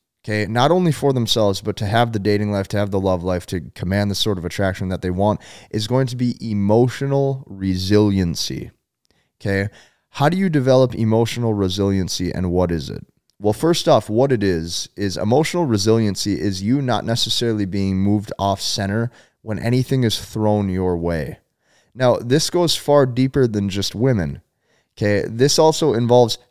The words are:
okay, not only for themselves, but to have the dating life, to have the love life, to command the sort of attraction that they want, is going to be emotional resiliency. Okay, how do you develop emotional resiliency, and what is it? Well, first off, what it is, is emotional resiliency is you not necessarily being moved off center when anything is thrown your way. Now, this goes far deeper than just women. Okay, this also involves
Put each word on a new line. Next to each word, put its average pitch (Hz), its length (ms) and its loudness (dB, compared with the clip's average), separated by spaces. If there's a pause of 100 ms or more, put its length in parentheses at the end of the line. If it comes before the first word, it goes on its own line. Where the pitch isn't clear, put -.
(240)
okay, 107 220 -2
not 120 240 0
only 175 220 2
for 139 200 0
themselves, 110 480 0
but 107 180 -6
to 104 100 -4
have 117 240 2
the 110 80 -4
dating 104 320 0
life, 98 160 -2
to 107 100 -4
have 101 140 -2
the 98 100 -2
love 92 220 0
life, 90 240 -4
to 90 140 -6 (120)
command 101 380 -2
the 95 40 -2
sort 104 220 0
of 85 80 -8
attraction 95 440 -4
that 92 120 -4
they 92 80 -2
want, 98 320 0 (300)
is 107 160 -4
going 131 180 0
to 123 100 -6
be 120 240 -2
emotional 127 1080 0
resiliency. 95 1200 0 (760)
Okay, 98 260 -2 (400)
how 143 200 0
do 175 80 0
you 190 140 0
develop 127 420 4
emotional 113 600 0
resiliency, 95 760 0
and 90 200 -2
what 90 180 2
is 78 220 -4
it? 50 120 -12 (360)
Well, 104 140 2
first 160 340 0
off, 135 200 4
what 127 240 2
it 107 120 0
is, 85 520 -2
is 95 220 -4
emotional 151 480 0
resiliency 104 720 0
is 95 220 -4
you 120 180 0
not 123 260 -2
necessarily 113 600 -2
being 95 320 -2
moved 101 400 0
off 98 240 0
center 110 480 -4 (320)
when 107 160 -8
anything 127 460 0
is 110 200 -2
thrown 104 460 0
your 92 260 -2
way. 82 440 -4 (560)
Now, 120 220 2
this 127 340 0
goes 175 240 0
far 143 320 4
deeper 131 400 0
than 104 200 0
just 98 280 -4
women. 101 460 0 (540)
Okay, 104 320 0
this 127 300 0
also 156 380 4
involves 120 420 4 (140)